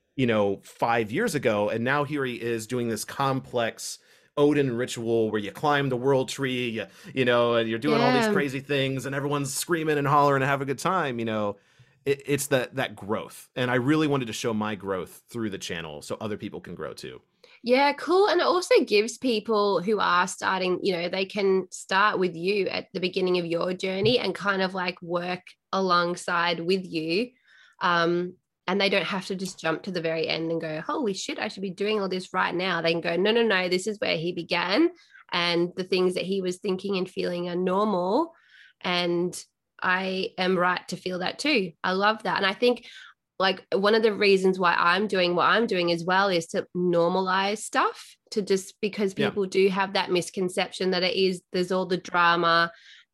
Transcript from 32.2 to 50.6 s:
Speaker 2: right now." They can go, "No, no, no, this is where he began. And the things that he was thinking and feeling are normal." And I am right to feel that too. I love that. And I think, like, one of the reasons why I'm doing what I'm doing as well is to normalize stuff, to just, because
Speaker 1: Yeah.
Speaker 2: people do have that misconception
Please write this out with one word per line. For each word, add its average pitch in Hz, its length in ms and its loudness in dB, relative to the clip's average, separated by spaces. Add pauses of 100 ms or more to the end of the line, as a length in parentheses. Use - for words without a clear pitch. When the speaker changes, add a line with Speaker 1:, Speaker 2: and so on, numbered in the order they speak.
Speaker 2:
right 185 220 0
now." 175 260 -2
They 165 120 2
can 170 80 -2
go, 170 160 -2
"No, 202 140 2
no, 233 120 4
no, 185 260 2
this 185 180 0
is 214 120 -6
where 185 180 0
he 170 160 -4
began. 175 560 0 (440)
And 175 420 0
the 185 80 -6
things 185 320 2
that 180 100 -4
he 190 160 -2
was 185 180 -4
thinking 190 380 -4
and 185 120 -4
feeling 180 400 -4
are 175 80 -4
normal." 190 760 0 (480)
And 175 600 -2 (420)
I 190 540 -2
am 185 200 0
right 175 300 0
to 180 100 -8
feel 180 220 -6
that - 200 -4
too. 220 340 0 (100)
I 185 80 0
love 208 320 0
that. 170 140 -2
And 196 80 2
I 190 80 2
think, 247 340 0 (520)
like, 185 340 0
one 202 220 4
of 220 80 4
the 220 100 4
reasons 190 460 4
why 175 180 4
I'm 185 300 4
doing 180 280 2
what 156 140 4
I'm 220 180 4
doing 180 240 2
as 170 140 0
well 190 240 4
is 170 180 0
to - 180 -4 (100)
normalize 185 840 2
stuff, - 560 -4 (160)
to 214 100 -2
just, 190 400 -2
because 196 360 -2
Speaker 1:
Yeah. 139 120 2
Speaker 2:
people 196 160 -2
do 190 240 2
have 196 240 -2
that 185 180 0
misconception 180 800 -2